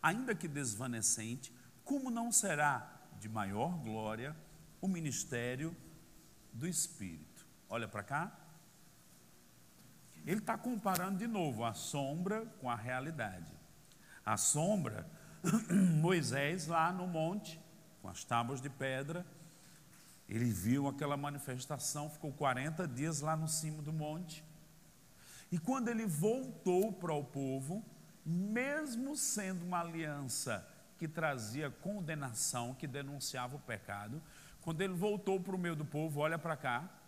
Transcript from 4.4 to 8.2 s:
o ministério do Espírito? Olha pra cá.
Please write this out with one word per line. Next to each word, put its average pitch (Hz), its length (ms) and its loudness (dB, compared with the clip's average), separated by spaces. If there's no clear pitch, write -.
o 190 80 -2
ministério 143 880 -2
do 120 120 -4
Espírito? 87 800 -4
Olha 113 180 -2
pra 104 140 -4
cá. 151 300 -2